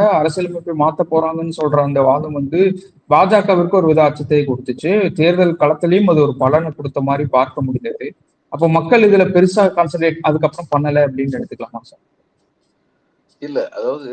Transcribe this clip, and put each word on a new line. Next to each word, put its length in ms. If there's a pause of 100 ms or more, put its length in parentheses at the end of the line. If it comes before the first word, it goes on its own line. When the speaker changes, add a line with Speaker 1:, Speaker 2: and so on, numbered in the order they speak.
Speaker 1:
அரசியலமைப்பை 640
மாத்த 300
போறாங்கன்னு 540
சொல்ற 240
அந்த 200
வாதம் 320
வந்து 260 (500)
பாஜகவிற்கு 640
ஒரு 160
வித 160
அச்சத்தை 420
கொடுத்துச்சு. 680
தேர்தல் 400
களத்திலையும் 540
அது 140
ஒரு 160
பலனை 340
கொடுத்த 300
மாதிரி 280
பார்க்க 320
முடிந்தது. 460 (460)
அப்போ 140
மக்கள் 340
இதுல 240
பெருசா 440
கான்சென்ட்ரேட் 520
அதுக்கப்புறம் 480
பண்ணல 300
அப்படின்னு 380
எடுத்துக்கலாமா 440
சார்? 220 (1400)
Speaker 2:
இல்ல, 280
அதாவது 440